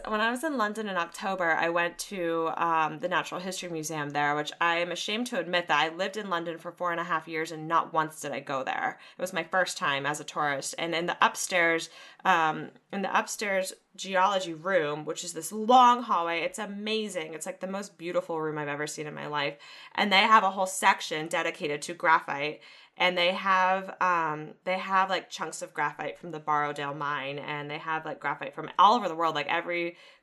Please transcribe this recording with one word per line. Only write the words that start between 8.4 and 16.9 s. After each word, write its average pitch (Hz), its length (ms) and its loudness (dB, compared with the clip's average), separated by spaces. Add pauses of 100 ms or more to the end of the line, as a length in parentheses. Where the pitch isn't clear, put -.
go 135 240 -2
there. - 340 -2 (180)
It - 40 -10
was 180 120 -4
my 165 120 -2
first 180 340 0
time 139 260 0
as 151 140 -2
a 151 60 -12
tourist. 143 540 -2
And 165 180 -2
in 170 100 -2
the 170 180 -2
upstairs, 165 680 2 (340)
um, 160 460 2 (220)
in 196 100 -4
the 190 140 0
upstairs 196 560 -2 (220)
geology 185 600 2
room, 156 500 0
which 160 180 -6
is 170 100 -10
this 160 200 -8
long 240 500 6
hallway, 170 380 0
it's 170 180 -4
amazing. 202 760 -4